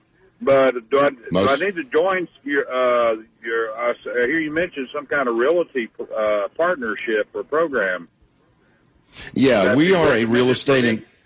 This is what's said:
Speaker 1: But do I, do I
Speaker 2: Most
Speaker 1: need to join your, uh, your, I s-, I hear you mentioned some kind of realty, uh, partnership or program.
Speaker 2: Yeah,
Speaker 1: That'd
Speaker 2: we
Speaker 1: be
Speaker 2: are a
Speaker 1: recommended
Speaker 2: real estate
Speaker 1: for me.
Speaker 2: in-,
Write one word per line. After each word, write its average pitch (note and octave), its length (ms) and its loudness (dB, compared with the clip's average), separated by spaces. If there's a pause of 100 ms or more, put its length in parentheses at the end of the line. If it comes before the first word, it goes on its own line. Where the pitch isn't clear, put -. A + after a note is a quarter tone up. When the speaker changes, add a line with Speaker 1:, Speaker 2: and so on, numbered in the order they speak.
(400)
Speaker 1:
But B2+ 500 2
do C#3 80 2
I, C#3+ 120 2
do C3+ 80 -8
I - 120 -18
Speaker 2:
Most E3+ 300 2
Speaker 1:
need F#3+ 160 -4
to D#3 80 -6
join F3 420 0 (160)
your, C#3+ 240 -2
uh, B2 500 0 (280)
your, A2+ 320 -4
I A#2+ 140 -2
s-, A2+ 60 -6 (100)
I A#2+ 200 -2
hear D#3+ 140 -2
you D3+ 100 -6
mentioned D#3 420 -4
some D3 140 -8
kind C#3 220 -2
of A2+ 80 -2
realty, C3+ 540 0 (100)
uh, G#2 560 -2
partnership A#2 760 -2
or G2+ 100 -6
program. A2 640 -2 (1300)
Speaker 2:
Yeah, A#2 300 4
Speaker 1:
That'd A#2+ 140 2
Speaker 2:
we E3 100 4
Speaker 1:
be F#3+ 60 4
Speaker 2:
are F3 40 4
a - 20 2
Speaker 1:
recommended A#2 300 2
Speaker 2:
real B2 200 4
estate C3+ 300 2
Speaker 1:
for A#2+ 60 2
me. - 20 2
Speaker 2:
in-, A2 160 -2 (220)